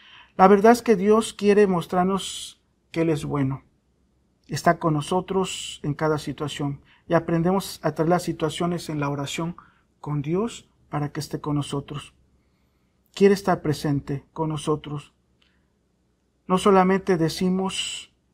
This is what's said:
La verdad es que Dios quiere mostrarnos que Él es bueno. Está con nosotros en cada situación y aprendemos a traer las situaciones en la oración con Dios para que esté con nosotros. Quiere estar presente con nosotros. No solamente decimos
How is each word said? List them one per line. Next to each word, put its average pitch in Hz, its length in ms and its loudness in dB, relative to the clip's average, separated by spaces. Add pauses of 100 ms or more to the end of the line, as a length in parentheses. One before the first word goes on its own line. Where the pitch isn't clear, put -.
(360)
La 190 120 8
verdad 208 240 8
es 240 100 4
que 226 140 4
Dios 208 380 2
quiere 202 340 4
mostrarnos 185 960 -2 (300)
que 165 100 -2
Él 165 80 2
es 147 160 -2
bueno. 139 380 -2 (840)
Está 165 320 0
con 160 140 0
nosotros 185 920 -4
en 147 100 -4
cada 156 240 0
situación 143 640 -8 (260)
y 170 60 -2
aprendemos 170 720 0
a 151 100 -2
traer 160 160 -2
las 175 140 2
situaciones 165 640 -4
en 151 100 -6
la 143 100 -4
oración 143 460 -6 (440)
con 147 220 -6
Dios 185 480 -6 (200)
para 147 220 -4
que - 80 -10
esté 147 200 -8
con 147 160 -4
nosotros. 143 580 -6 (1000)
Quiere 196 200 6
estar 190 280 0
presente 143 720 -4
con 160 160 -4
nosotros. 151 640 -6 (1300)
No 185 100 2
solamente 190 600 4
decimos 185 920 -2 (220)